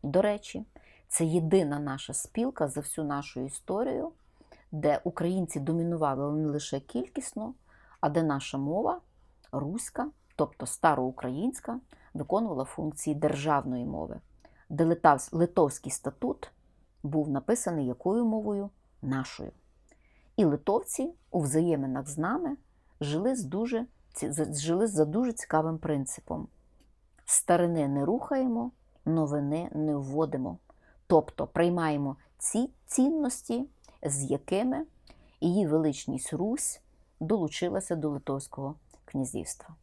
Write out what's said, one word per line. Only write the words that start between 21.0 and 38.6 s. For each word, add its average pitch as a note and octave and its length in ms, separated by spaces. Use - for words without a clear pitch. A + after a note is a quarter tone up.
у F3+ 100
взаєминах C#3 680
з C#3+ 100
нами C4+ 380
жили E3+ 360
з A3 80
дуже A3+ 420
ці-, - 200
за, D3+ 200
жили E3 340
за F#3+ 180
дуже A3 280
цікавим D#3+ 460
принципом. D3+ 680
"Старини E3+ 640
не C#3 160
рухаємо, A#3+ 680
новини D3+ 680
не D3+ 240
вводимо". C#3 640
Тобто D3+ 400
приймаємо D#3 720
ці A#3+ 320
цінності, C4+ 840
з C#3 280
якими A#3+ 540
її F3 260
величність D3 640
Русь G#3 480
долучилася F3+ 760
до D3+ 120
Литовського C#3 640